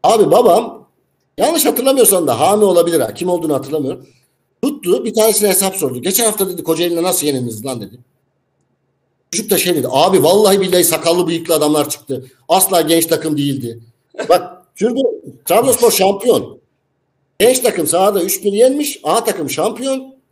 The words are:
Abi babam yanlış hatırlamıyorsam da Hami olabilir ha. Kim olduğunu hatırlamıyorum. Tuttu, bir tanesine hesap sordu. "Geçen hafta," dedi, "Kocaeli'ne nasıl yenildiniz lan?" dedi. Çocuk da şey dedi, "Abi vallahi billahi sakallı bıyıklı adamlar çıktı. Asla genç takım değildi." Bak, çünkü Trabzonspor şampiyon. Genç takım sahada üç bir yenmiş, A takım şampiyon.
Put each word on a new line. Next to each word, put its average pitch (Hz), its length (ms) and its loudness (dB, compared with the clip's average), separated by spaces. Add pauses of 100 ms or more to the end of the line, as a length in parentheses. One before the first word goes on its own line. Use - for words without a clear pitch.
Abi 190 280 4
babam 214 580 2 (480)
yanlış 294 280 0
hatırlamıyorsam 226 640 2
da 117 120 0
Hami 202 240 2
olabilir 170 360 2
ha. 113 140 -4
Kim 180 160 -6
olduğunu 160 240 -2
hatırlamıyorum. 139 540 -6 (540)
Tuttu, 240 440 -2
bir 220 80 -6
tanesine 214 360 2
hesap 190 260 -2
sordu. 127 260 -4
"Geçen 190 240 -2
hafta," 202 240 -2
dedi, 175 140 -10
"Kocaeli'ne 165 400 -2
nasıl 175 240 -2
yenildiniz 123 380 -4
lan?" 127 160 -8
dedi. 101 180 -18 (1300)
Çocuk - 180 -8
da 180 80 0
şey 175 180 -2
dedi, 139 140 -2
"Abi 165 340 2
vallahi 196 380 4
billahi 180 220 2
sakallı 170 440 0
bıyıklı 165 280 -2
adamlar 151 340 0
çıktı. 131 360 -10 (240)
Asla 185 320 2
genç 165 240 2
takım 156 320 -2
değildi." 120 420 -4 (500)
Bak, - 340 0 (120)
çünkü 240 260 -2 (440)
Trabzonspor 240 460 2
şampiyon. 196 680 0 (800)
Genç 254 200 4
takım 190 280 -2
sahada 190 360 0
üç 196 200 -6
bir 202 100 -2
yenmiş, 269 500 0
A 226 200 0
takım 180 260 -4
şampiyon. 233 680 -6 (160)